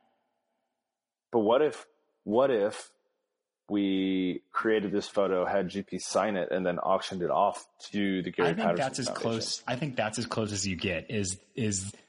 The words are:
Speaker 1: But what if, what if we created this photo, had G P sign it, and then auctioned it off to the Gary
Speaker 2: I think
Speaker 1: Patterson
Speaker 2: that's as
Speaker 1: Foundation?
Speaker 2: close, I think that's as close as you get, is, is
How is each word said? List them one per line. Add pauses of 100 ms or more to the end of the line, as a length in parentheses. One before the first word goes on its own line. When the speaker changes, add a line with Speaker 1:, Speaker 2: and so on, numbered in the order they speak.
(1300)
Speaker 1:
But
what
if, (400)
what
if (800)
we (100)
created
this
photo,
had
G
P
sign
it,
and
then
auctioned
it
off (260)
to
the
Gary
Speaker 2:
I
think
Speaker 1:
Patterson
Speaker 2:
that's
as
Speaker 1:
Foundation?
Speaker 2:
close,
I
think
that's
as
close
as
you
get,
is, (200)
is (160)